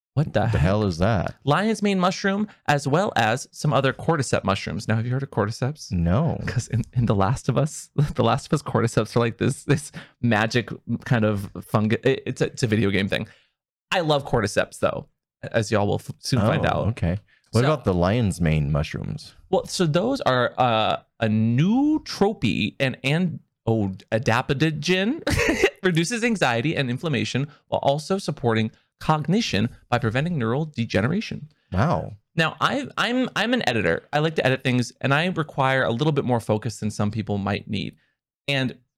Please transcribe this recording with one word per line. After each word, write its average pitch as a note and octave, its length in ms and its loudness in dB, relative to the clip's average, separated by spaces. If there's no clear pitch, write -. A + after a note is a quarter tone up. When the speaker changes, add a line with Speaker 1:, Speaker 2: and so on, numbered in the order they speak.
Speaker 1:
What D3 180 0
the G#2 80 2
Speaker 2:
The G2+ 80 0
Speaker 1:
heck? G#2+ 140 0
Speaker 2:
hell G2+ 240 2
is F2+ 100 0
that? F#2 380 0
Speaker 1:
Lion's G3 380 0
mane G3 180 2
mushroom, G3 480 0
as C#3+ 220 0
well E3+ 280 2
as A2+ 360 0
some - 220 -2
other C3 180 4
cordyceps - 520 -2
mushrooms. G2 440 -2
Now, A2 80 0
have A2+ 80 -2
you B2 80 -4
heard C3+ 100 -2
of - 80 -10
cordyceps? A#2 640 -4
Speaker 2:
No. F2+ 540 2
Speaker 1:
'Cause - 220 -4
in, A2 160 -2
in A#2+ 100 2
The A2 100 2
Last G2 360 0
of A#2+ 80 0
Us, - 340 -4
<laughs> C#3+ 220 0
The A#2 100 0
Last A#2 220 2
of - 80 0
Us D3 80 -2
cordyceps A2+ 520 0
are, A#2+ 60 4
like, A#2 160 0
this, A2+ 280 -2
this - 280 0
magic A2+ 480 2
kind A2 220 2
of G2+ 240 -2
fungus. G#2+ 400 0
It, C3+ 220 2
it's A#2+ 160 -6
a, - 60 2
it's - 160 -6
a C3 40 2
video G#2+ 240 2
game G2 180 0
thing. - 200 -4
I F#3+ 80 2
love D3+ 240 2
cordyceps, - 540 -2
though, - 280 -2
as G#2+ 180 0
y'all G#2 160 2
will G2+ 100 0
f-, - 140 -8
soon B2 200 0
find G2+ 240 2
Speaker 2:
Oh, - 60 2
Speaker 1:
out. - 180 0
Speaker 2:
okay. F#2 300 -2
What A2 100 4
Speaker 1:
So C3 100 4
Speaker 2:
about D3 140 0
the G2+ 80 2
lion's F2+ 480 2
mane D#2 320 2
mushrooms? - 600 -4
Speaker 1:
Well, - 160 0
so - 180 -2
those F#3 380 0
are, B2+ 340 2
uh, A2 400 2
a A2+ 80 2
nootrope D#3 1500 2
and, C3 240 -2
and, D#3+ 360 -2
oh, A2+ 220 0
adaptogen. D3+ 1120 0
<laughs> - 80 -16
Reduces F#3 420 0
anxiety D3 500 0
and C3 160 -2
inflammation B2 580 -2
while - 140 0
also D3+ 360 0
supporting A2+ 520 -2
cognition D3+ 720 0
by A#2+ 100 2
preventing C#3 400 -2
neural B2 260 0
degeneration. D3 840 -2
Speaker 2:
Wow. G#2 420 0
Speaker 1:
Now, D#3+ 260 -2
I, A#3 280 -2
I'm, A#3+ 380 0
I'm A3+ 180 0
an B3 140 -2
editor. F2+ 440 0
I C#3+ 60 0
like D#3 180 0
to - 100 0
edit C3 180 0
things, B2 360 0
and C3 140 0
I D#3+ 120 2
require C#3 580 0
a E2+ 60 0
little D3 220 0
bit C3+ 120 0
more A#2+ 160 0
focus G#2+ 400 -2
than G#2+ 100 -2
some G#2 200 -2
people G#2 280 -4
might G2+ 300 -4
need. - 280 -6
And C3 280 -2